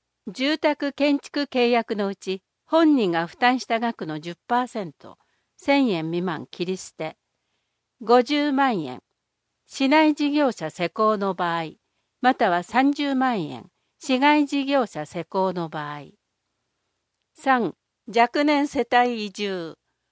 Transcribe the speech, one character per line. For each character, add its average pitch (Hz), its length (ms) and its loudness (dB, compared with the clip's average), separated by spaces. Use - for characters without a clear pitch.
住 262 300 -2
宅 294 340 -2
建 285 280 0
築 - 240 -6
契 247 260 0
約 233 260 0
の 202 120 -2
う 196 100 -6
ち、 190 260 -8
本 311 320 4
人 208 140 2
が 165 160 0
負 - 100 -16
担 247 240 2
し - 40 -14
た 226 140 -2
額 226 260 -4
の 156 140 -6
十 170 160 -10
パ 240 160 0
ー 247 40 -8
セ 220 160 -8
ン 165 80 -10
ト、 - 260 -20
千 277 320 2
円 165 200 0
未 170 140 -2
満 156 300 -4
切 - 140 -6
り 185 100 -6
捨 - 160 -16
て。 156 240 -10
五 240 200 6
十 294 300 0
万 262 320 0
円。 123 180 -10
市 - 220 -2
内 311 260 4
事 294 180 -2
業 285 200 2
者 160 180 -8
施 175 200 -4
工 214 280 0
の 196 160 -2
場 175 240 -2
合、 160 180 -8
ま 254 160 2
た 226 140 2
は 175 140 2
三 269 280 2
十 285 240 -2
万 254 300 0
円、 131 260 -12
市 254 200 0
外 294 260 4
事 277 200 -2
業 277 200 2
者 151 200 -8
施 170 180 -8
工 190 300 -2
の 175 160 -6
場 151 260 -10
合。 147 220 -18
三、 247 360 0
若 240 360 2
年 294 240 2
世 - 240 -2
帯 240 340 2
移 202 60 -8
住。 190 460 -6